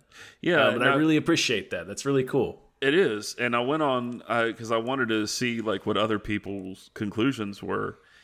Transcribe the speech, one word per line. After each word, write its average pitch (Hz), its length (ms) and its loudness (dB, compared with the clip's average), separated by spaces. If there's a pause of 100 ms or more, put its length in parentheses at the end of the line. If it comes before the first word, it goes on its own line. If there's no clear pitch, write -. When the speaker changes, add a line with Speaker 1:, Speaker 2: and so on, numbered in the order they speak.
(400)
Speaker 1:
Yeah, 156 280 4
Speaker 2:
Um, 113 60 2
and 117 100 0
I - 20 4
Speaker 1:
and 139 80 6
I - 20 4
Speaker 2:
really 156 200 4
appreciate 143 540 0
that. 87 160 -6
That's 101 200 -8
really 135 180 2
cool. 120 380 -2 (180)
Speaker 1:
It 139 140 2
is. 120 440 2
And 120 180 0
I 120 40 2
went 147 220 0
on, 120 460 0
I, 117 240 0
'cause 113 180 -10
I 117 60 2
wanted 120 320 0
to 110 180 0
see, 117 340 -2
like, 104 240 -2
what 104 120 0
other 107 220 2
people's 98 760 -8
conclusions 107 680 -2
were. 101 360 -6 (260)